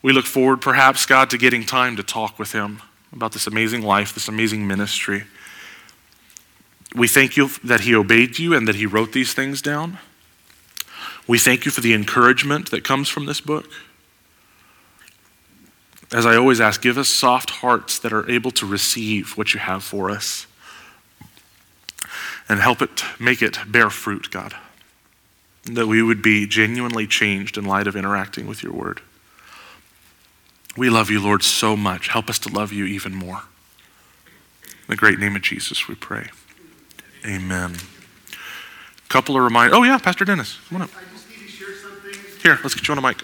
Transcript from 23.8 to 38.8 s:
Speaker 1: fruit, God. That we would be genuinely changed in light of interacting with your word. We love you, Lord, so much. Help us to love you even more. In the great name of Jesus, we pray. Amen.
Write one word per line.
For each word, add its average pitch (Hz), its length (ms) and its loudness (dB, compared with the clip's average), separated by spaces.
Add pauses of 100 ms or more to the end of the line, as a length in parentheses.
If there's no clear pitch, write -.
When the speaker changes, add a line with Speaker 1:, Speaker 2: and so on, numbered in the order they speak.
Speaker 1:
fruit, - 400 -8
God. 95 240 -10 (1120)
That 117 240 -2
we 113 160 4
would 113 180 2
be 104 240 2
genuinely 110 640 0
changed 101 500 -2
in 104 60 -8
light 98 240 0
of 98 80 -4
interacting 98 500 -4
with 107 160 -10
your - 120 -8
word. - 260 -8 (1800)
We 123 140 2
love 113 200 4
you, 107 120 0
Lord, 101 200 2
so 110 360 2
much. 95 320 -2
Help 113 200 -2
us 107 100 -4
to 104 140 -10
love 101 200 -4
you 98 120 -4
even 95 300 -8
more. 92 280 -10 (1200)
In - 240 -20
the 104 80 -2
great 104 220 4
name 101 180 -2
of 95 40 -6
Jesus, - 460 -6
we - 80 -12
pray. - 320 -10 (1000)
Amen. 92 520 -6 (1300)